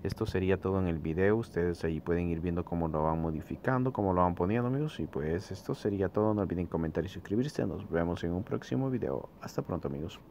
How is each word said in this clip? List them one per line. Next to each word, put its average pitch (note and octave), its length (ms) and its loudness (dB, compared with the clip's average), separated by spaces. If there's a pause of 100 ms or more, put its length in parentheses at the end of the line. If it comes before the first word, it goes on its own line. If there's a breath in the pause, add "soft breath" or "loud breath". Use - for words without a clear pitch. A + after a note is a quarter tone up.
Esto G2+ 220 0
sería F#2 340 2
todo F#2+ 220 2
en F#2 60 2
el E2 120 0
video. F2+ 380 4
Ustedes F2 480 0
ahí D#2 160 0
pueden F2 260 2
ir E2 140 0
viendo F2 240 0
cómo E2 240 0
lo D#2 140 2
van D#2+ 180 2
modificando, B2+ 720 -2
cómo F#2+ 200 2
lo F2+ 60 4
van F2+ 160 6
poniendo, A2+ 320 2
amigos. C#3+ 320 -2
Y D#2+ 80 -2
pues D#2+ 420 -2
esto - 240 -6
sería G2 360 0
todo. G#2+ 240 2
No G#2 80 2
olviden F2 260 0
comentar E2 380 0
y - 20 -6
suscribirse. A2 580 -2
Nos D#2+ 240 -6
vemos E2+ 360 0
en E2+ 80 0
un F2+ 100 0
próximo - 460 -2
video. D#2 400 -2 (120)
Hasta - 200 -6
pronto, D#2 260 -4
amigos. C#2+ 320 -6 (120)